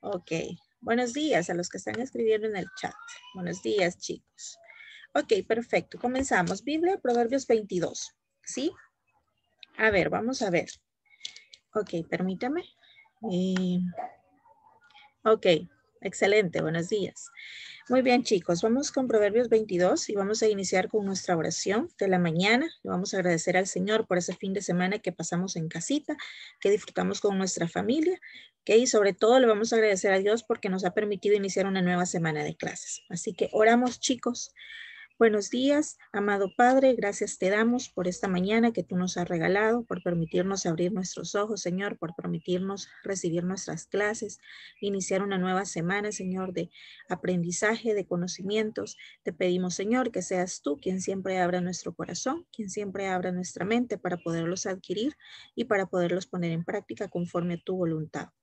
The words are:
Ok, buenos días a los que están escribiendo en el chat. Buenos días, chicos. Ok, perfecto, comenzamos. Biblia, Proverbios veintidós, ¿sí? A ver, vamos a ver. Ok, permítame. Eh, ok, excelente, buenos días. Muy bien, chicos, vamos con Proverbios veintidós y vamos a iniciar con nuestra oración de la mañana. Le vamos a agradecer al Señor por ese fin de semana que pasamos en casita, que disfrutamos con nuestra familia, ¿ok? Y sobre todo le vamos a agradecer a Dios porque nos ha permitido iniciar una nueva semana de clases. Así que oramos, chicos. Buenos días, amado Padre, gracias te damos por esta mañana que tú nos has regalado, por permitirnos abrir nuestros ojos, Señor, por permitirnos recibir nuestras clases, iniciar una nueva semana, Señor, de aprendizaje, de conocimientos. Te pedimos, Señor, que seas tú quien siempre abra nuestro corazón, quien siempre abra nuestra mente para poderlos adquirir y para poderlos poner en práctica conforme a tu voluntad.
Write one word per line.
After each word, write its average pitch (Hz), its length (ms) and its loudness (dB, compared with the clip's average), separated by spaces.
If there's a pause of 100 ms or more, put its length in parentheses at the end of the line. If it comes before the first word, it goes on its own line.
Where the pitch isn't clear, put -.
Ok, 190 300 -8 (500)
buenos 233 320 -2
días 254 360 0
a 175 40 -2
los 175 160 -4
que 190 80 -12
están 214 240 -6
escribiendo 220 460 0
en 208 100 -4
el 185 100 -6 (140)
chat. - 140 -6 (400)
Buenos 175 260 -6
días, 196 380 0
chicos. - 580 -12 (560)
Ok, - 340 2
perfecto, 226 500 -2
comenzamos. 240 640 0
Biblia, 330 360 0
Proverbios 240 500 0
veintidós, 190 720 0 (260)
¿sí? 277 300 -4 (1040)
A 220 120 4
ver, 196 200 4
vamos 233 320 -2
a 208 80 0
ver. 170 180 0 (1040)
Ok, 175 360 -4
permítame. 190 540 -4 (680)
Eh, 185 480 0 (1400)
ok, 220 220 4 (560)
excelente, 190 600 2
buenos 165 280 -2
días. - 400 -6 (580)
Muy 254 140 4
bien, 247 220 4
chicos, 175 380 2
vamos 240 300 2
con 262 160 0
Proverbios 220 400 4
veintidós 208 600 2
y 220 60 -2
vamos 202 280 0
a 220 40 4
iniciar 190 420 2
con 208 160 0
nuestra 185 320 0
oración 190 520 -2 (100)
de 202 80 2
la 185 120 4
mañana. 185 460 4 (180)
Le 190 60 -8
vamos 185 240 -2
a 196 40 -2
agradecer 175 380 2
al 185 120 4
Señor 214 400 0
por 180 100 2
ese 180 180 -2
fin 196 180 -6
de 196 80 -2
semana 190 380 0
que 185 120 -4
pasamos 175 440 -4
en 160 120 -4
casita, 285 500 -4 (420)
que 202 120 2
disfrutamos 196 500 -2
con 196 160 2
nuestra 180 300 -2
familia, 302 520 0 (420)
¿ok? 214 160 6
Y 247 100 6
sobre 202 260 4
todo 233 260 6
le 247 80 8
vamos 220 240 4
a 233 40 2
agradecer 208 380 4
a 190 60 4
Dios 208 240 2
porque 220 260 -2
nos 190 140 0
ha 180 100 0
permitido 208 420 2
iniciar 196 320 0
una 190 140 2
nueva 180 240 2
semana 160 380 0
de 160 120 -6
clases. - 540 -10
Así 185 240 -6
que - 180 -2
oramos, 240 480 4
chicos. - 540 -2 (640)
Buenos 208 320 4
días, 285 480 2 (140)
amado 202 460 0
Padre, 262 360 6
gracias 202 440 -2
te 185 120 0
damos 226 380 2
por 180 220 -4
esta 180 180 -4
mañana 208 460 2
que 180 100 -2
tú - 140 -4
nos 180 180 0
has 175 140 -2
regalado, 202 560 2
por 180 180 -6
permitirnos 175 640 -2
abrir 175 260 0
nuestros 185 440 -6
ojos, 208 260 -2
Señor, 190 360 -4
por - 200 -8
permitirnos 180 720 -4 (120)
recibir 175 440 -2
nuestras 180 400 -6
clases, 208 540 -4 (420)
iniciar 196 420 -2
una 196 140 -2
nueva 185 260 0
semana, 196 480 -4
Señor, 185 400 -6
de 175 180 -6 (380)
aprendizaje, 180 840 0
de 196 120 0
conocimientos. 196 920 -4 (260)
Te 196 80 -4
pedimos, 180 420 0
Señor, 233 380 0
que 185 100 -4
seas 180 400 -2
tú 285 200 -2
quien 190 180 -2
siempre 190 400 -2
abra 180 220 2
nuestro 175 340 -6
corazón, 254 560 -6
quien 208 180 -10
siempre 196 380 -6
abra 185 240 -2
nuestra 180 320 -6
mente 226 340 0
para 180 200 -4
poderlos 165 480 -4
adquirir 208 500 -4 (400)
y 233 80 -4
para 196 220 2
poderlos 180 420 0
poner 170 240 -4
en 165 140 -2
práctica 202 420 -8
conforme 175 460 -4
a 175 100 -8
tu 185 140 -4
voluntad. 156 540 -4 (120)